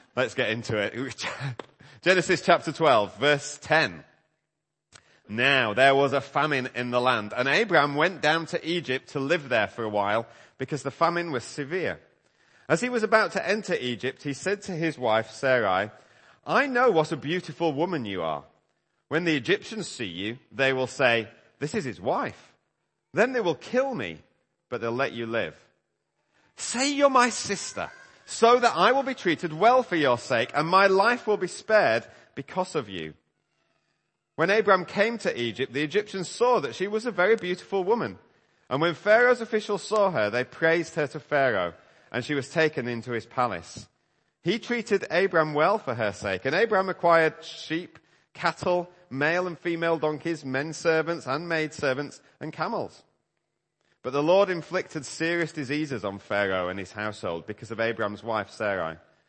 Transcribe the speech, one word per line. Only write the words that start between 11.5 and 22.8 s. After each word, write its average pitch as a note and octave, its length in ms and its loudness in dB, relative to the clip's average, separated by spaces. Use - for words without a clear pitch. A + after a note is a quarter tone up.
As D#3+ 140 2
he B3 80 -2
was A#3+ 140 -2
about G#3 300 2
to - 140 -4
enter G3 280 -2
Egypt, B2 480 -6
he C#3+ 100 -6
said G3+ 300 -4
to G3 80 -10
his D#3+ 260 -4
wife A2+ 340 0
Sarai, G#2+ 600 2
"I A#3+ 220 2
know B3 220 4
what E3 220 4
a D#3+ 60 -2
beautiful D#3+ 560 -2
woman D#3 320 -2
you F#2+ 160 -4
are. D2+ 240 -4
When E3 160 -2
the D#3+ 100 2
Egyptians F3 540 -4
see - 160 -8
you, G2 340 -8
they C3+ 180 2
will C3+ 160 0
say, A#2 400 2
'This D#3 160 -6
is G3+ 80 -4
his G2+ 160 -10
wife.' D3 520 -6